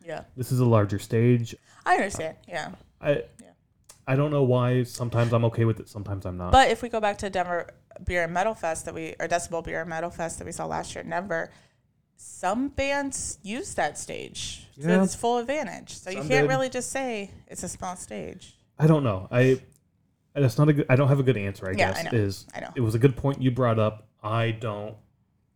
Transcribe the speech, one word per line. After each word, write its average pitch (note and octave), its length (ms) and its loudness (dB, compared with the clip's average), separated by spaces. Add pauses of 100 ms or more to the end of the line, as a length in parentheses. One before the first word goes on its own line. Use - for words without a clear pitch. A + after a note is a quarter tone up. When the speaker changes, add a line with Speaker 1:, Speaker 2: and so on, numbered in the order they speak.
Speaker 1:
Yeah. D#3 200 -10 (120)
Speaker 2:
This B2+ 160 -4
is B2+ 80 2
a B2+ 40 6
larger G#2 340 4
stage. A#2 560 2 (320)
Speaker 1:
I F4+ 80 4
understand, F#3+ 420 -2 (120)
yeah. E3+ 240 -8 (280)
Speaker 2:
I, D3+ 100 -2 (300)
Speaker 1:
Yeah. E2+ 100 -20 (560)
Speaker 2:
I C3 100 2
don't C#3+ 140 2
know C#3+ 120 4
why. B2 420 4
Sometimes A#2+ 480 0
I'm A#2 140 4
okay A#2 180 2
with A2+ 160 2
it. - 80 -14
Sometimes G2+ 380 -8
I'm F2+ 100 -8
not. F2+ 160 0
Speaker 1:
But C4 180 8
if A3+ 120 -2
we B3 60 -8
go A3+ 120 -4
back G#3 180 -2
to G3+ 120 -6
Denver F3 400 -4 (340)
Beer F3+ 200 0
and E3 100 -6
Metal G#3 200 0
Fest D#3+ 300 -6
that E3+ 100 -10
we, E3 240 -8
or E3+ 100 -4
Decibel E3+ 360 -2
Beer D#3+ 160 -6
and E3+ 100 -8
Metal E3 200 -6
Fest E3+ 280 -8
that F3 60 -12
we E3+ 80 -10
saw D#3+ 140 -6
last D#3+ 280 -6
year - 80 -10
in E3 80 -10
Denver, E3+ 400 -4 (640)
some A3+ 520 -4
bands C#4 720 -4
use B3 320 -8
that D3+ 240 -2
stage - 680 -10 (140)
to D3+ 80 -2
Speaker 2:
Yeah. F#3 140 6
Speaker 1:
its F#3 120 0
full A#3+ 240 0
advantage. B3 600 -6
So - 120 -12
you G3 80 -6
Speaker 2:
Some D3+ 100 -6
Speaker 1:
can't B3+ 200 4
Speaker 2:
did. C4 60 2
Speaker 1:
really C4 140 0
just B3 220 -6
say A3+ 400 -6 (180)
it's - 140 -12
a F3+ 60 -8
small F#3 280 -10
stage. - 600 -14 (220)
Speaker 2:
I D3+ 80 4
don't D#3 180 6
know. F#2+ 260 -2
I, B2+ 300 4 (720)
that's C#3 240 2
not D3 100 8
a D#3 40 6
good, D3 160 2
I - 80 6
don't C#3 120 4
have C#3 120 4
a - 40 2
good B2 120 4
answer, G2 300 -6
I F#2 60 -4
Speaker 1:
Yeah, F#3+ 200 2
Speaker 2:
guess, - 80 -2
Speaker 1:
I - 100 -4
know. - 80 -
Speaker 2:
is G2+ 360 -2
Speaker 1:
I - 60 -8
know. - 140 -10
Speaker 2:
it C#3+ 60 -2
was A2 140 2
a A#2 40 2
good B2+ 180 4
point C#3 260 -2
you C3 80 4
brought A#2 280 2
up. G#2+ 300 -2 (140)
I A#2 300 -2
don't A2 440 -8 (600)